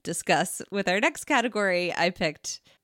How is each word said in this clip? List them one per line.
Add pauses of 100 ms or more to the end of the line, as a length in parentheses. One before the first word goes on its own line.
discuss (100)
with
our
next
category,
I
picked (220)